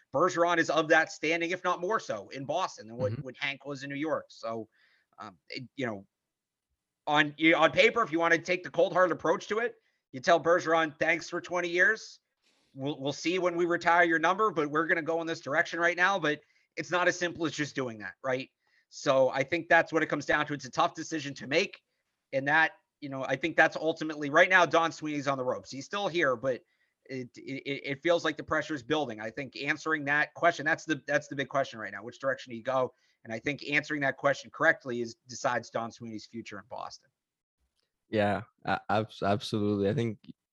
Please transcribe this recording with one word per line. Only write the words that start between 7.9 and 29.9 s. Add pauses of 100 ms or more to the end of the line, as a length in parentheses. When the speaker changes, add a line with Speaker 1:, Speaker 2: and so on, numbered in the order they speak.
Speaker 1:
if
you
wanna
take
the
cold-hearted
approach
to
it, (380)
you
tell
Bergeron,
"Thanks
for
twenty
years. (540)
We'll,
we'll
see
when
we
retire
your
number,
but
we're
gonna
go
in
this
direction
right
now."
But (360)
it's
not
as
simple
as
just
doing
that, (100)
right? (420)
So
I
think
that's
what
it
comes
down
to.
It's
a
tough
decision
to
make, (520)
and
that, (280)
you
know,
I
think
that's
ultimately,
right
now,
Don
Sweeney's
on
the
ropes.
He's
still
here,
but (460)
it,
it,
it,
it
feels
like
the
pressure
is
building.
I
think
answering